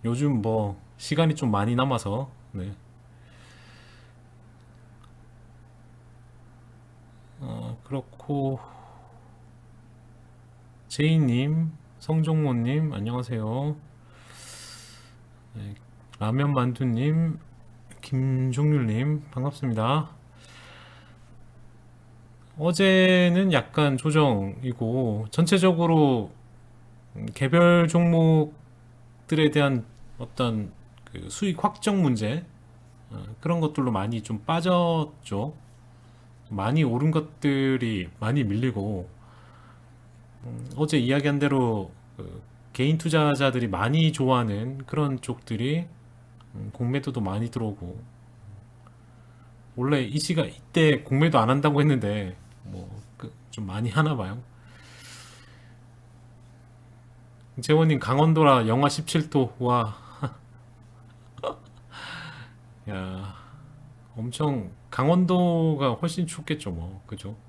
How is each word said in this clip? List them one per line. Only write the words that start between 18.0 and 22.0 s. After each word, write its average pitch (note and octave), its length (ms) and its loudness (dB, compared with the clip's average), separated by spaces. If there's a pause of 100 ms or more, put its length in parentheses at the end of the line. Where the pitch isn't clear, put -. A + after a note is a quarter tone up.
김종률님, C3 1300 0
반갑습니다. C3 800 -2 (2500)